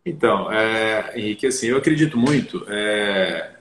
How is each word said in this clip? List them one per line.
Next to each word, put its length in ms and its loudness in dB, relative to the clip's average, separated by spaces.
Então, 460 0
é, 640 0
Henrique, 320 -2
assim, 200 -2
eu 100 2
acredito 400 2
muito, 500 0
é, 920 -2